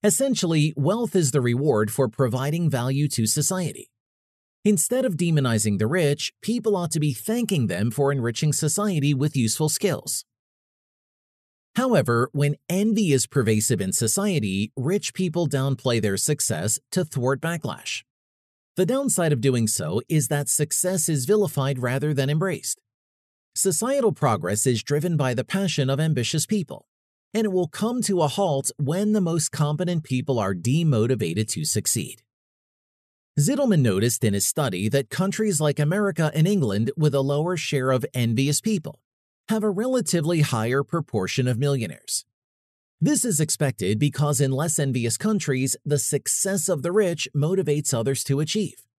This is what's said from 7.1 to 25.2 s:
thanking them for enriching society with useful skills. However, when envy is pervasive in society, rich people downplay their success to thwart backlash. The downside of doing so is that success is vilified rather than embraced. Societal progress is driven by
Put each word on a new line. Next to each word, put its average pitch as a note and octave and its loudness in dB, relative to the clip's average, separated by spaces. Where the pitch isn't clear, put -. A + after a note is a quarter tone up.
thanking G#3+ -2
them F#2+ 0
for C#3 0
enriching C3+ 0
society D3+ 0
with C#3+ 0
useful C3+ 0
skills. - -2
However, C3 2
when D3 0
envy G3 2
is C3 2
pervasive G#2+ 2
in F#2+ -2
society, A2+ -2
rich E3 -2
people F3 -2
downplay C3 0
their G2 0
success G#2 -2
to F#3 0
thwart C3+ -2
backlash. D#3+ -8
The F#3 2
downside A#3 0
of C3 0
doing A#2+ 2
so F2+ -2
is D#3 2
that D3 -2
success F3 0
is C#3 0
vilified C#3+ 0
rather B2+ -2
than C#3 0
embraced. E3 -2
Societal A3 2
progress G#2 0
is A#2+ 2
driven D3+ -2
by C3 0